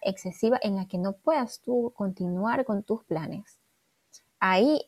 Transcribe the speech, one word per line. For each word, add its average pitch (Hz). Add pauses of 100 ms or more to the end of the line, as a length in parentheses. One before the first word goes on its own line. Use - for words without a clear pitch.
excesiva 196
en 196
la 190
que 180
no 196
puedas 269
tú 240
continuar 196
con 208
tus 226
planes, 160 (800)
ahí 202